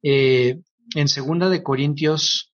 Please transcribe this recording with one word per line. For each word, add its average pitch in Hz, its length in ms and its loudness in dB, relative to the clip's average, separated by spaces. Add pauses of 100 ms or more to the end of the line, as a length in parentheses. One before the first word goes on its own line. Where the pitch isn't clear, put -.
eh, 135 580 2 (320)
en 147 140 0
segunda 147 420 0
de 180 140 0
Corintios 147 960 -2